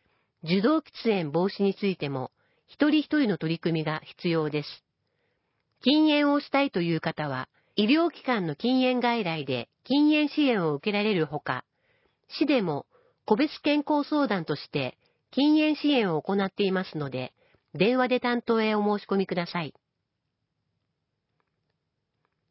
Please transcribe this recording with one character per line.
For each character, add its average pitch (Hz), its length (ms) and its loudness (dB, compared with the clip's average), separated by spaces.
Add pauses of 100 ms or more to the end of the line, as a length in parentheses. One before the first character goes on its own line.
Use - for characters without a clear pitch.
(440)
受 180 180 0
動 302 180 2
喫 - 40 -16 (200)
煙 190 280 0
防 175 180 0
止 - 120 -6
に 196 140 0
つ 202 100 -6
い 185 120 0
て 147 120 -6
も、 131 220 -6 (340)
一 - 240 0
人 302 120 2
一 302 180 -2
人 247 100 2
の 170 80 0
取 160 180 -2
り - 40 -10
組 165 220 -2
み - 20 -4
が 151 220 -4
必 - 240 -6
要 160 200 0
で 147 140 -4
す。 - 60 -14 (1120)
禁 311 240 4
煙 294 260 2
を 285 60 2
し - 100 -14
た 277 140 2
い 277 80 -2
と 185 100 -2
い 170 140 0
う 160 60 -2
方 156 280 -6
は、 131 180 -8 (280)
医 208 100 2
療 320 260 2
機 - 120 -20
関 208 240 -2
の 147 80 -4
禁 254 260 0
煙 254 180 2
外 233 240 0
来 160 220 -4
で 127 240 -4 (140)
禁 294 280 4
煙 302 180 2
支 302 120 -2
援 233 220 2
を 151 100 0
受 139 120 -6
け 208 60 -2
ら 208 120 0
れ 214 100 0
る 160 120 0
ほ 143 140 -8
か、 131 240 -6 (640)
市 - 180 -2
で 269 160 2
も 156 240 -4 (400)
個 214 100 4
別 285 260 -2
健 294 260 0
康 294 200 0
相 285 200 0
談 190 180 -2
と 147 100 -4
し - 160 -14
て 131 260 -4 (340)
禁 294 240 4
煙 302 220 2
支 302 100 -2
援 226 260 2
を 147 80 0
行 - 120 -2
っ 196 180 0
て 208 120 -4
い 190 80 2
ま 185 120 0
す - 140 -10
の 143 120 -6
で、 127 240 -8 (400)
電 208 240 2
話 254 120 2
で 247 100 2
担 240 220 -2
当 226 200 0
へ 220 140 2
お 208 80 0
申 208 180 0
し - 60 -20
込 196 80 0
み 196 100 2
く - 100 -6
だ 170 120 -4
さ 175 140 -6
い。 143 120 -10 (2750)